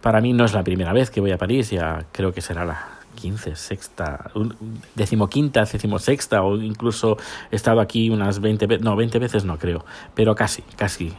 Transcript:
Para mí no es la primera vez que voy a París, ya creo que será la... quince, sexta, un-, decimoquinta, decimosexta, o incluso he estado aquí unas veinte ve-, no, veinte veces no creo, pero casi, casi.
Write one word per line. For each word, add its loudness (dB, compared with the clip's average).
Para 4
mí 2
no 6
es 2
la 2
primera 0
vez 4
que -2
voy 2
a 0
París, 0
ya -2
creo -2
que -8
será -6
la... -10
quince, -6
sexta, -10
un-, -2
decimoquinta, 2
decimosexta, 0
o 2
incluso 0
he -2
estado 4
aquí 2
unas 0
veinte 2
ve-, 4
no, 2
veinte 2
veces 0
no -4
creo, -4
pero 4
casi, -2
casi. -4